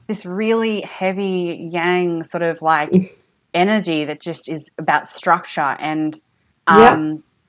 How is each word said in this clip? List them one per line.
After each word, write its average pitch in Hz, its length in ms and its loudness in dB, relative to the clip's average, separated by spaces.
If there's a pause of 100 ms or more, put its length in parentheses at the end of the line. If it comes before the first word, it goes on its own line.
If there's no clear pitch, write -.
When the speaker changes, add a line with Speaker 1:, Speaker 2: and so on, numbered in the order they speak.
Speaker 1:
this 214 180 -8
really 220 580 -2
heavy 185 880 -4
yang 175 520 0
sort 170 200 -6
of 165 180 -4
like 156 280 0
Speaker 2:
Mm. 185 200 2 (440)
Speaker 1:
energy 170 500 0
that 147 160 -8
just - 280 -12
is 156 200 -10 (100)
about 151 300 -2
structure 170 720 -2
and, 156 340 -4 (540)
Speaker 2:
Yeah. 226 220 8
Speaker 1:
um, 156 340 -2 (240)